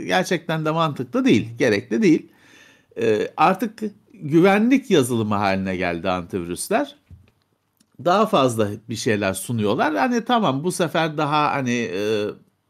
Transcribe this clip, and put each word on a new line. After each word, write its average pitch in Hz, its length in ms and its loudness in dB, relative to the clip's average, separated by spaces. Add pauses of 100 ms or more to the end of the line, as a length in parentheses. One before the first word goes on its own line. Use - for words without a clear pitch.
gerçekten 165 580 -2
de 156 60 0
mantıklı 160 540 -2
değil, 117 240 2 (100)
gerekli 139 440 0
değil. 175 260 4 (720)
Ee, 107 360 0
artık 190 460 0 (400)
güvenlik 196 680 4
yazılımı 117 440 2
haline 95 420 0
geldi 87 340 -2
antivirüsler. 90 840 -4 (1080)
Daha 190 220 4
fazla 120 420 2 (200)
bir 117 80 -6
şeyler 104 380 0
sunuyorlar. 123 600 0
Hani 247 300 0
tamam, 170 400 0
bu 180 80 0
sefer 160 460 -2
daha 151 340 0
hani, 120 420 -2
e, 104 320 -2 (440)